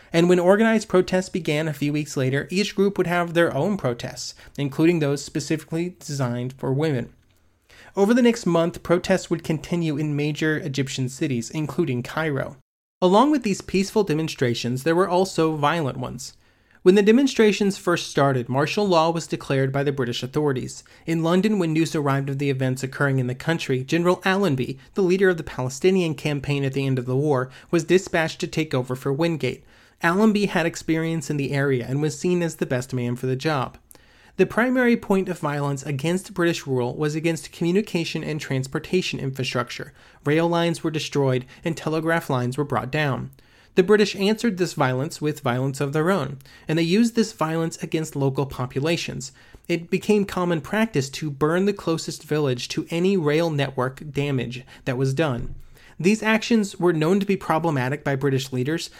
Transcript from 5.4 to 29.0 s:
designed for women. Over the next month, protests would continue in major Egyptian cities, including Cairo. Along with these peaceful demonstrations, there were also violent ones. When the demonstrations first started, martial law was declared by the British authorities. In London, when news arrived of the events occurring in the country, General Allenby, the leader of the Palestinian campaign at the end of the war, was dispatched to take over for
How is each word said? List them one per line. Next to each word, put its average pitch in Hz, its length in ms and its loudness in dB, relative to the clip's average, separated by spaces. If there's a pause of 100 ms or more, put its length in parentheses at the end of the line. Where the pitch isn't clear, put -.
designed 127 560 -4
for 135 180 -4
women. 139 400 -2 (840)
Over 196 180 6
the 247 80 6
next 233 240 2
month, 170 360 2
protests 180 460 0
would 165 160 -4
continue 160 520 -2
in 151 200 -2
major 151 400 0
Egyptian 135 520 -4
cities, 135 420 -4
including 143 520 -2
Cairo. 156 540 -4 (460)
Along 208 280 6
with 285 120 2
these 196 180 -2
peaceful 196 440 0
demonstrations, 135 800 -2
there 165 120 2
were 185 120 2
also 170 480 2
violent 147 420 0
ones. 123 360 -10 (480)
When 185 120 8
the 208 80 6
demonstrations 214 760 4
first - 320 -2
started, 135 400 2
martial 151 380 0
law 165 240 4
was 165 160 -4
declared 135 460 -2
by 139 100 -2
the 143 100 0
British 123 300 -4
authorities. 131 640 -4 (220)
In 165 180 0
London, 190 340 4
when 165 140 0
news 160 220 0
arrived 139 360 0
of 139 80 -4
the 143 120 0
events 131 320 -2
occurring 135 360 0
in 127 80 0
the 123 80 -4
country, 139 480 -2
General 170 420 0
Allenby, 165 540 0 (160)
the 202 80 0
leader 185 260 4
of 180 80 2
the 160 60 -8
Palestinian 165 720 0
campaign 143 500 -2
at 135 80 0
the 139 140 -2
end 131 120 2
of 123 60 -4
the 127 120 0
war, 131 340 2 (200)
was 165 140 2
dispatched 175 560 0
to 175 60 -2
take 156 260 -4
over 127 220 -2
for 139 180 -4